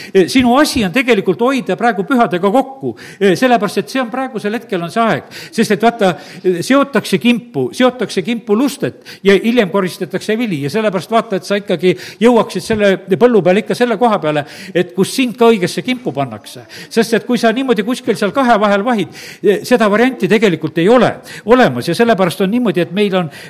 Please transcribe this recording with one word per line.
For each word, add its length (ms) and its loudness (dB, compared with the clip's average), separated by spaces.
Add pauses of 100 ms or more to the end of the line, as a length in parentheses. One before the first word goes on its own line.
(140)
Eh, 140 4
sinu 300 2
asi 280 2
on 60 -4
tegelikult 500 0
hoida 380 -2
praegu 240 -2
pühadega 480 0
kokku, 440 -2 (240)
eh, 160 4
sellepärast 420 0
et 120 -4
see 120 -4
on 100 -4
praegusel 420 -6
hetkel 280 -6
on 100 -8
see 100 0
aeg. 220 0 (280)
Sest 200 0
et 100 0
vaata, 340 2 (280)
eh, 180 0
seotakse 560 0
kimpu, 560 -2
seotakse 480 0
kimpu 360 -4
lustet 440 -4 (220)
ja 100 6
hiljem 360 2
koristatakse 680 -4
vili 260 -4
ja 60 -4
sellepärast 420 -2
vaata, 240 0
et 100 -6
sa 100 -2
ikkagi 400 0 (260)
jõuaksid 400 2
selle 300 0 (280)
põllu 240 4
peal 180 4
ikka 160 -4
selle 200 0
koha 220 2
peale, 260 -2 (280)
et 220 -2
kus 200 -2
sind 220 -2
ka 140 6
õigesse 340 -2
kimpu 300 -4
pannakse. 500 -8 (240)
Sest 240 0
et 140 0
kui 100 0
sa 140 2
niimoodi 320 0
kuskil 360 -2
seal 160 -2
kahe 240 4
vahel 260 0
vahid, 220 -2 (360)
eh, 240 2
seda 220 4
varianti 380 0
tegelikult 500 0
ei 120 2
ole 240 4 (320)
olemas 420 4
ja 100 -2
sellepärast 440 2
on 100 0
niimoodi, 300 0
et 100 -2
meil 240 0
on 140 0 (200)